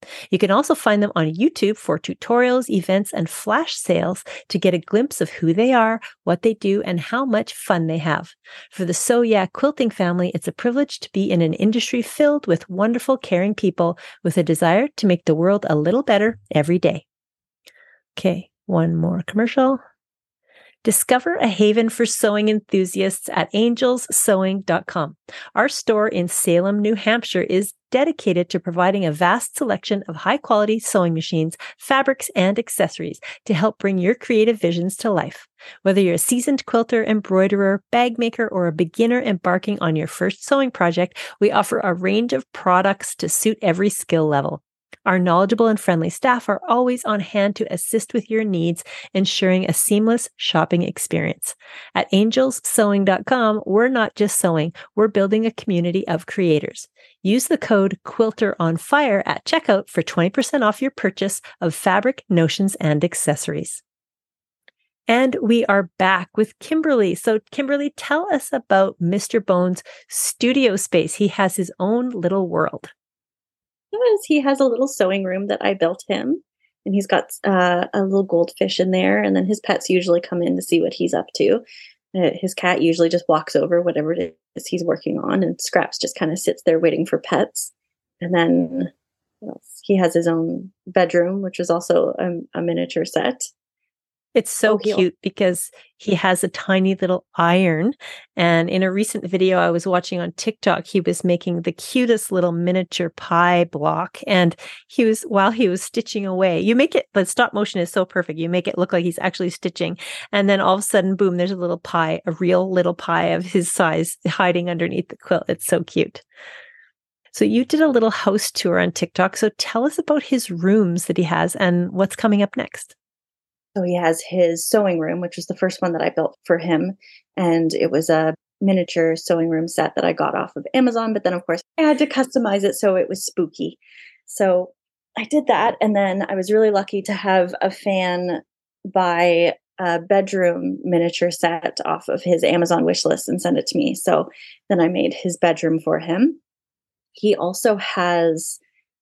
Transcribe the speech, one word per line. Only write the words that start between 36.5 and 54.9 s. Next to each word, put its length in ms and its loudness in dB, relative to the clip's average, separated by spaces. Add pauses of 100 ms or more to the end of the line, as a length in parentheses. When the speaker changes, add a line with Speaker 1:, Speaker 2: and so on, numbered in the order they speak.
Speaker 1:
quilter, 400 0
embroiderer, 840 2
bag 300 0
maker, 300 -2
or 180 -2
a 60 -2
beginner 480 0
embarking 580 -2
on 160 0
your 120 -2
first 380 -4
sewing 260 2
project, 460 0 (220)
we 120 4
offer 280 0
a 140 0
range 400 0
of 180 -6
products 640 0
to 140 -4
suit 320 0
every 280 2
skill 380 0
level. 340 -2 (440)
Our 120 4
knowledgeable 500 4
and 120 2
friendly 300 0
staff 400 0
are 180 -2
always 380 0
on 160 -2
hand 340 -2
to 180 -4
assist 400 -4
with 160 -2
your 140 0
needs, 400 0 (300)
ensuring 540 2
a 60 0
seamless 640 2
shopping 480 0
experience. 720 -4 (400)
At 160 0
angels 540 2
sewing 400 2
dot 200 2
com, 400 0
we're 220 4
not 280 0
just 220 0
sewing, 360 0 (220)